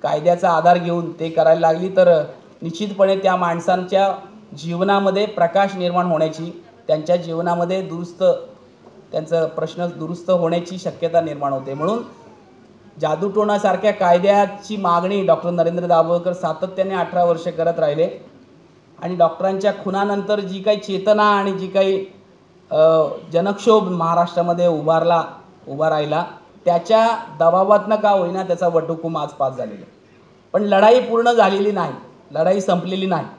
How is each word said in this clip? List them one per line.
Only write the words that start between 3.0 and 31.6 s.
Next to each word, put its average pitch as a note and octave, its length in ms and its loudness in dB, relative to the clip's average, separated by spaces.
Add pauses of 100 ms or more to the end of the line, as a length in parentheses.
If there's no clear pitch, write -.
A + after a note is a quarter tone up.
त्या F#3+ 200 0
माणसांच्या F3+ 800 0 (420)
जीवनामध्ये F#3+ 680 0
प्रकाश F#3+ 500 0
निर्माण F3+ 300 -2
होण्याची, D#3+ 580 -4 (240)
त्यांच्या D#3 280 0
जीवनामध्ये F3 680 -2
दुरुस्त, E3+ 420 -8 (880)
त्यांचा D#3+ 340 -2
प्रश्न D#3+ 400 -6
दुरुस्त E3+ 460 -8
होण्याची E3+ 460 0
शक्यता E3 440 -2
निर्माण C#3+ 320 -4
होते. C3+ 200 -6
म्हणून F3 260 -2 (1000)
जादूटोणासारख्या G3 920 0
कायद्याची G3 840 2
मागणी F#3 480 0
डॉक्टर E3+ 240 2
नरेंद्र F3 360 0
दाभोळकर E3+ 480 2
सातत्याने F#3+ 640 -4
अठरा F3 280 0
वर्ष E3+ 240 0
करत E3 320 -2
राहिले D#3+ 460 -2 (760)
आणि F3 140 -6
डॉक्टरांच्या F#3+ 580 0
खुनानंतर G3+ 680 -2
जी F#3+ 220 -8
काही G#3 160 0
चेतना G3 460 0
आणि G3+ 280 2
जी F#3+ 160 -6
काही, F#3+ 380 0 (680)
अ, D#3+ 320 4 (300)
जनक्षोभ G3 500 2
महाराष्ट्रामध्ये F3 840 0
उभारला, E3 560 2 (440)
उभा D3+ 220 -2
राहिला, D3+ 360 -2 (400)
त्याच्या G#3+ 420 2 (320)
दबावातनं F#3+ 560 4
का G#3 140 2
होईना F#3+ 340 0
त्याचा F3 240 -2
वटहुकूम E3 500 -2
आज D3 120 -6
पास C3 260 -4
झालेला A2 200 -10
आहे. F#2+ 160 -20 (640)
पण G3+ 100 0
लढाई G#3 360 6
पूर्ण A#3 320 0
झालेली G3+ 400 2